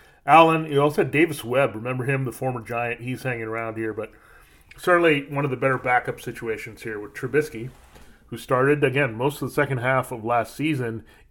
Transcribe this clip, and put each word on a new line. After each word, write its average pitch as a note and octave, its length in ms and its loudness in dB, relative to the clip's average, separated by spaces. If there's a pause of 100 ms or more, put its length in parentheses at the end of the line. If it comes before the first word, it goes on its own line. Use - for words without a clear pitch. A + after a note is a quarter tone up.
(260)
Allen. D#3+ 440 6
You C#3+ 120 2
also D3+ 200 2
had C#3 80 -2
Davis D3+ 340 2
Webb. B2 300 0
Remember B2 300 -6
him, C3+ 200 -2
the A#2+ 80 -4
former B2+ 280 -6
Giant. A#2 400 -6
He's B2 220 -8
hanging A#2+ 220 -6
around A2+ 320 -6
here, A2 160 -4
but G#2 180 -8 (680)
certainly E3+ 520 4
one C#3+ 160 -4
of C#3+ 60 -4
the B2+ 60 -2
better C3 220 0
backup B2 420 0
situations A2+ 640 -10
here A2 160 -8
with G#2 160 -12
Trubisky, C3 560 -2 (560)
who A#2 120 -12
started, C#3 440 2
again, C3+ 320 0
most C3+ 280 -2
of C3+ 60 -2
the A2+ 60 -10
second C3+ 240 0
half B2+ 320 0
of A#2 140 -8
last A#2 320 0
season B2+ 480 -4 (260)